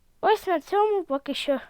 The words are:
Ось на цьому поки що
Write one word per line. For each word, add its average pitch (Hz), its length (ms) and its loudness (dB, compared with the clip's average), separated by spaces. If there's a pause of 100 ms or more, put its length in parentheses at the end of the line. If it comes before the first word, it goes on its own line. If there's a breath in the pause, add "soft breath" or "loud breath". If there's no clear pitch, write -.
(200)
Ось 403 260 2
на 349 140 0
цьому 403 440 0
поки 269 300 -4
що 269 360 -2